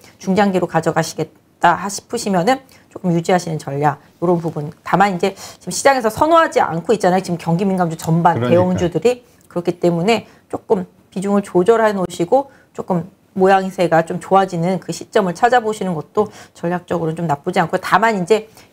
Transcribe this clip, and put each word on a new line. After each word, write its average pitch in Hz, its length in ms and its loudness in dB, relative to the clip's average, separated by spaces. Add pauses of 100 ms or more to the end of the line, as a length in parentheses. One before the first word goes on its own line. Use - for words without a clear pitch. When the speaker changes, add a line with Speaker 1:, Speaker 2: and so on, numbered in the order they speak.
(180)
Speaker 1:
중장기로 185 500 0
가져가시겠다 - 1040 -2
하-, 180 140 -6
싶으시면은 214 720 -2 (300)
조금 180 220 -4
유지하시는 170 460 0
전략, 143 400 -2 (240)
요런 175 160 2
부분. 160 320 -6 (140)
다만 190 320 0
이제 185 180 -2 (240)
지금 180 140 -12
시장에서 262 380 2
선호하지 320 500 2
않고 170 320 -2
있잖아요. 185 320 2
지금 175 160 -4
경기 170 240 -2
민감주 185 320 0
전반 165 400 2
Speaker 2:
그러니까요. 123 320 2
Speaker 1:
대형주들이. 180 560 -2 (240)
그렇기 175 320 -4
때문에 175 480 0 (220)
조금 190 340 -4 (260)
비중을 202 300 0
조절해 214 540 2
놓으시고 190 560 -2 (240)
조금 175 340 -4 (240)
모양새가 185 720 2
좀 180 160 -6
좋아지는 185 580 0
그 - 140 -10
시점을 180 420 -2
찾아보시는 214 600 0
것도 208 340 -2 (240)
전략적으로는 170 640 -4
좀 170 100 -4
나쁘지 170 340 -4
않고, 175 180 -2
다만 202 440 0
이제 208 280 0 (220)